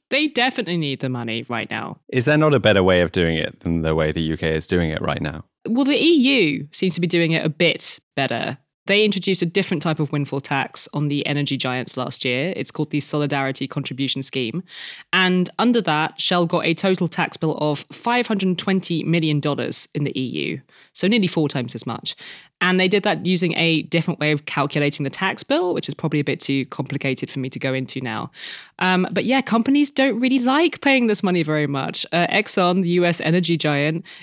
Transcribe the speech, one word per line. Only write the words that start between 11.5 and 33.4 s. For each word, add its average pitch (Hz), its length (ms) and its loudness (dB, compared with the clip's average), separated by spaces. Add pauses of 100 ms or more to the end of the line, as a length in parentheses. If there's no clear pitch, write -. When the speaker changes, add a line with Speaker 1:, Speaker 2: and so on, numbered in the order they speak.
Speaker 1:
giants 127 400 -4
last 127 280 -6
year. 135 320 0
It's - 160 -8
called 151 180 -4
the 151 80 -2
Solidarity 139 680 -2
Contribution 135 560 -4
Scheme. 131 400 -6 (480)
And 180 360 4 (120)
under 233 220 4
that, 156 380 -2
Shell 175 260 2
got 165 200 0
a 165 80 2
total 185 320 0
tax - 300 -2
bill 156 220 -2
of 151 340 -2
five 240 340 0
hundred 190 320 0
twenty 185 460 -2
million 160 340 2
dollars 139 560 -4
in 147 80 -2
the 131 180 -4
E 131 40 -4 (240)
U, 131 120 -6 (340)
so - 120 -2
nearly 202 220 4
four 151 200 0
times 123 280 -4
as - 100 -6
much. - 300 -8 (440)
And 185 200 4
they 185 80 4
did 202 160 2
that 175 200 0
using 180 320 0
a 165 260 2
different 170 360 -2
way 151 140 0
of 147 140 -2
calculating 147 580 0
the 135 60 -4
tax - 340 -4
bill, 349 300 0
which - 140 -4
is - 60 -8
probably 151 240 -2
a 143 60 0
bit 143 160 -2
too 135 260 0
complicated 135 640 -4
for - 80 -8
me 131 120 -4
to - 100 -10
go 135 140 -2
into 131 260 -6
now. 117 320 -6 (480)
Um, 185 320 2
but 190 120 0
yeah, 262 180 2
companies 277 500 2
don't 269 260 2
really 254 220 2
like 277 400 2
paying 262 260 4
this 208 160 0
money 180 220 2
very 151 240 2
much. 139 420 -2
Uh, 170 180 2
Exxon, 185 540 2
the 170 80 0
U 175 140 4
S 175 160 2
energy 170 360 2